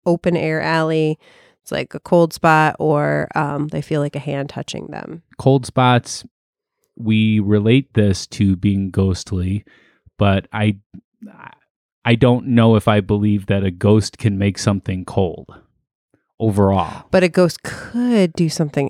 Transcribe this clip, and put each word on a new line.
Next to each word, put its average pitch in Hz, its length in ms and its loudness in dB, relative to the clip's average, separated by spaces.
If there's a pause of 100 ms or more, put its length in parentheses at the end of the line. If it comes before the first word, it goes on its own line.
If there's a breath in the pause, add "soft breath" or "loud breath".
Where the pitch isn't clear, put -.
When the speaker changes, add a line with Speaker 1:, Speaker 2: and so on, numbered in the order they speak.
Speaker 1:
open 175 320 0
air 156 240 -4
alley, 156 580 0 (420 soft breath)
it's - 100 -16
like 143 220 -6
a - 60 -12
cold 170 340 2
spot, 156 460 2
or, 147 560 0
um, 147 340 -4
they 151 120 -6
feel 151 200 -4
like 147 140 -6
a 143 40 -6
hand 139 300 -6
touching - 380 -12
them. - 340 -14 (160)
Speaker 2:
Cold 131 280 0
spots, 123 600 0 (720)
we 110 420 2
relate 104 540 2
this 101 340 0
to 98 280 0
being 98 340 0
ghostly, 95 760 -2 (520 soft breath)
but 98 360 0
I, 107 240 0 (1300)
I 117 100 4
don't 123 320 2
know 113 280 4
if 104 120 2
I 107 120 4
believe 104 480 0
that 98 160 0
a 95 80 0
ghost 104 460 2
can 101 200 0
make 98 200 0
something 95 480 -2
cold - 480 -4 (840)
overall. 104 720 0
Speaker 1:
But 185 120 4
a 180 60 0
ghost 175 340 0
could 233 680 -2
do 165 160 0
something 147 400 -4